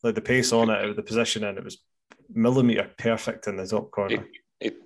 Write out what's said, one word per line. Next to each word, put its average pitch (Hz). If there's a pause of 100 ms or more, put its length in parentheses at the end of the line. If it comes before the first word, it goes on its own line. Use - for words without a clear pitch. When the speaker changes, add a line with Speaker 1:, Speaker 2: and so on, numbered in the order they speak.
Speaker 1:
Like, 113
the 110
pace 127
on 113
it, 104
the 104
position 110
in, 101
it 98
was - (520)
millimetre 120
perfect -
in 98
the 95
top 104
corner. 101 (340)
Speaker 2:
He, 113
he, - (100)